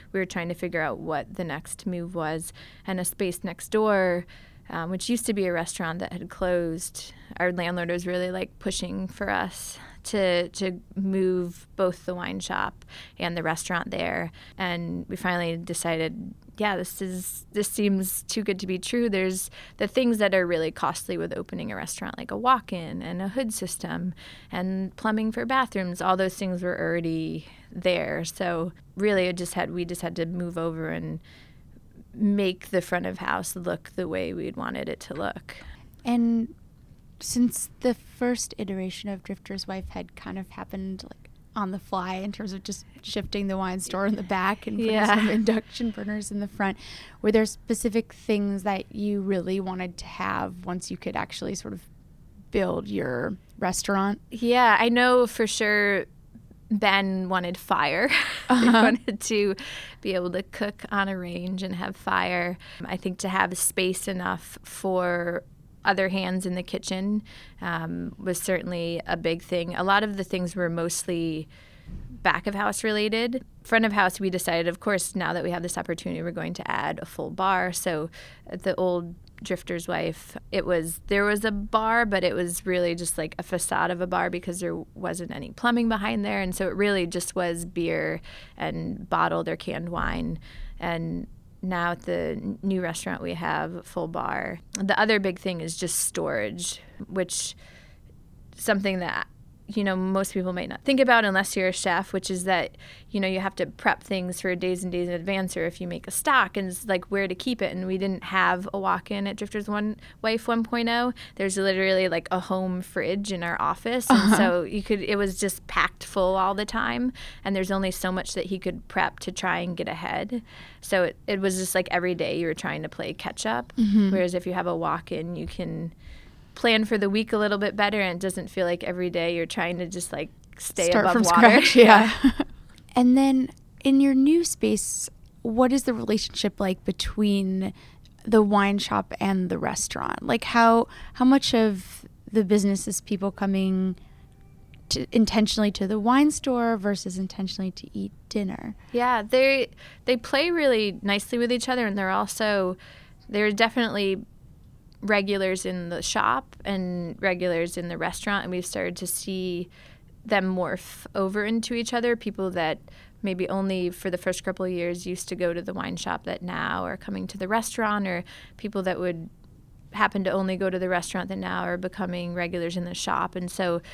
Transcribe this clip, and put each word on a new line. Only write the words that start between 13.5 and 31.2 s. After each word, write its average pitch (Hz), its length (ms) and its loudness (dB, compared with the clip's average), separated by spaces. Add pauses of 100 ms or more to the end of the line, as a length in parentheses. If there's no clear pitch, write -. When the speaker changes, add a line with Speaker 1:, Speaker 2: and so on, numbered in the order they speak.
Speaker 1:
there. 170 400 -2 (260)
And 175 520 -4
we 180 80 -6
finally 175 400 0
decided, 170 760 -4 (240)
"Yeah, 208 200 0
this 180 240 -8
is, 185 500 -8
this 208 160 0
seems 196 560 0
too - 180 -4
good 196 200 -2
to 185 60 -6
be 185 120 -2
true." 240 300 0
There's 190 400 0 (280)
the 208 100 0
things 240 320 4
that 196 140 4
are 180 140 4
really 160 240 0
costly 165 460 -2
with 165 200 -4
opening 160 360 -8
a - 20 -8
restaurant, - 420 -8
like - 140 -10
a 196 60 -2
walk-in 185 640 0
and 175 200 -6
a 196 80 -4
hood 233 240 -4
system 175 600 -6 (360)
and 190 460 -4
plumbing 220 380 0
for 240 120 -4
bathrooms. 220 560 -2
All 185 140 2
those 185 200 0
things 180 280 -4
were 180 160 -2
already 160 680 -2 (240)
there. 165 540 0
So 175 480 -4 (240)
really, 196 300 2
it 180 120 0
just 180 180 -6
had, 175 160 -2
we 175 120 -4
just 175 180 -6
had 170 160 -6
to 165 80 0
move 175 320 -4
over 160 320 -2
and 160 300 -6 (960)